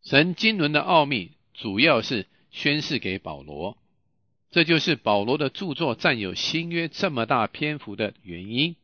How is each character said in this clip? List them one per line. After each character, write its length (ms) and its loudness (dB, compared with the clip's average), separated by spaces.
神 300 2
经 240 0
纶 140 2
的 80 2
奥 260 4
秘 240 -4
主 240 -4
要 240 6
是 240 -4
宣 320 -2
示 160 -4
给 220 -4
保 200 -10
罗， 380 -10
这 140 4
就 160 4
是 160 0
保 260 2
罗 160 0
的 100 -2
著 260 -8
作 200 -2
占 240 0
有 160 -6
新 380 -4
约 160 -2
这 240 -4
么 120 0
大 220 2
篇 320 -6
幅 160 -12
的 180 -2
原 260 -12
因。 360 0